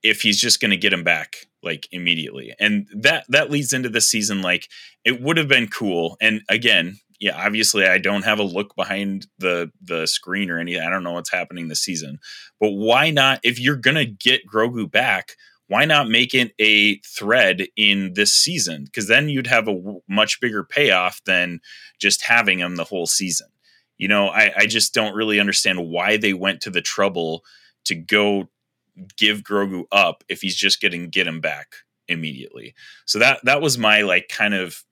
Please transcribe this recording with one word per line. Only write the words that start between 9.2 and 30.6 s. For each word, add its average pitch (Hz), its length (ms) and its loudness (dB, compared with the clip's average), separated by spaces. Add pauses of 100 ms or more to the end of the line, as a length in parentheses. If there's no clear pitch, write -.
the, 87 340 -2 (100)
the 85 260 -6
screen 92 420 -4
or 85 100 -4
anything. 87 220 -6
I 82 80 -4
don't 92 140 -4
know 87 100 -6
what's 87 180 -8
happening 85 360 -6
this 78 140 -6
season, 78 380 -8 (400)
but 107 120 2
why 117 400 2
not, 135 320 2
if 120 160 0
you're 135 160 0
gonna 135 300 0
get 123 420 -2
Grogu 110 440 -2
back, 107 460 -2 (300)
why 117 180 2
not 147 240 2
make 120 240 2
it 123 260 0
a 107 380 4
thread 101 680 0 (100)
in 101 380 0
this 104 180 2
season? 87 580 -2
'Cause 104 160 -6
then 139 220 2
you'd 131 180 -4
have 113 220 2
a 101 40 0
w-, 92 360 -8
much 107 320 0
bigger 107 240 -4
payoff 92 580 0
than 90 380 -2 (360)
just - 260 0
having 107 360 2
him 90 160 -4
the 82 80 -4
whole 87 240 -4
season. - 400 -4 (540)
You 95 60 -2
know, 101 220 4
I, 104 280 4
I 104 80 6
just 113 300 0
don't 107 180 0
really 107 260 0
understand 95 480 0
why 92 300 0
they 104 160 0
went 92 280 -2
to 110 100 -10
the 87 100 -2
trouble 85 640 -2 (400)
to - 80 -4
go 101 560 0 (680)
give 107 280 0
Grogu 98 480 -2
up 95 360 2
if - 140 -8
he's 90 140 -4
just - 260 0